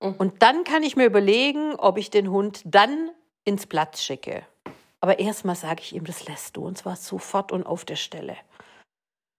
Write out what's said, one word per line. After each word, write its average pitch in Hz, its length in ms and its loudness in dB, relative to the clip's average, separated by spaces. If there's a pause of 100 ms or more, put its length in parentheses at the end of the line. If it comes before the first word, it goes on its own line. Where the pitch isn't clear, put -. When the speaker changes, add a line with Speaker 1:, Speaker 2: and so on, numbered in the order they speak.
Speaker 1:
Mhm. 190 160 -2
Speaker 2:
und 190 240 2
dann 294 220 6
kann 311 180 0
ich 294 140 -2
mir 254 100 6
überlegen, 254 680 2
ob 196 200 4
ich 208 140 -6
den 196 200 2
Hund 196 360 -2
dann 269 440 4 (340)
ins 202 220 -2
Platz 156 360 -4
schicke. - 420 -10 (560)
Aber 185 200 4
erstmal 202 360 -2
sag 160 240 -8
ich - 140 -16
ihm, 160 100 -8
„Das - 220 -12
lässt - 300 -14
du - 100 -8
und 185 100 -10
zwar 185 200 -10
sofort - 560 -6
und 185 120 -4
auf - 220 -8
der 151 100 -10
Stelle.“ - 400 -10 (1040)